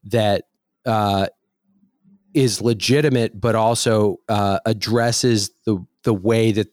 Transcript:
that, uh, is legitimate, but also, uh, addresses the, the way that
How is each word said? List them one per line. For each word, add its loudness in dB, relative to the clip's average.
that, 0
uh, 0
is 0
legitimate, 0
but 0
also, 0
uh, 0
addresses 0
the, -2
the 0
way 0
that -2